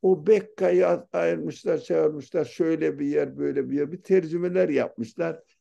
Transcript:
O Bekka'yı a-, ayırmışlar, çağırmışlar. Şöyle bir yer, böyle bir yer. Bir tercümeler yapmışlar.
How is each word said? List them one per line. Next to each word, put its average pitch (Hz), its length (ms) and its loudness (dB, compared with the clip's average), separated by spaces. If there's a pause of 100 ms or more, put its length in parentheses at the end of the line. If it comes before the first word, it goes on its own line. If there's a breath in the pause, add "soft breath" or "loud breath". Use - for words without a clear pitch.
O 185 260 2
Bekka'yı 185 600 4
a-, 175 260 0
ayırmışlar, 165 640 -2
çağırmışlar. 156 680 -2
Şöyle 156 540 -2
bir 143 60 -4
yer, 143 320 -2
böyle 139 320 -2
bir 139 80 -2
yer. 147 140 -2
Bir 185 120 -14
tercümeler 175 680 0
yapmışlar. 139 720 -4 (220)